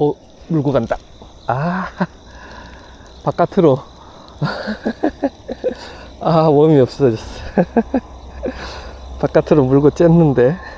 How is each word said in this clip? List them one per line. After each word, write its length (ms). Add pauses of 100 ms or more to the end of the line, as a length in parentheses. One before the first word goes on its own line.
어, 140 (340)
물고 240
간다. 240 (500)
아, 400 (680)
<laughs> 680
바깥으로. 560 (640)
<laughs> 1800
아, 280
웜이 320
없어졌어. 440 (1000)
<laughs> 960
바깥으로 440
물고 260
쬐는데. 680 (200)